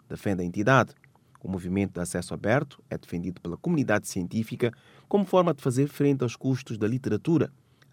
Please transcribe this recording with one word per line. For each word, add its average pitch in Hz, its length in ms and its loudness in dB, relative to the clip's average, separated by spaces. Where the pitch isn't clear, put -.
defende 90 360 -4
a - 20 -2
entidade. 104 480 2
O - 60 -8
movimento 92 440 -2
de 87 80 -6
acesso 87 340 -6
aberto 127 520 -2
é - 120 -6
defendido 90 420 -8
pela 87 160 -8
comunidade 127 500 0
científica 110 640 -2
como 202 160 2
forma 175 300 4
de - 80 -14
fazer 135 240 2
frente 143 340 2
aos 123 140 0
custos 127 420 -2
da 104 100 0
literatura. 127 640 0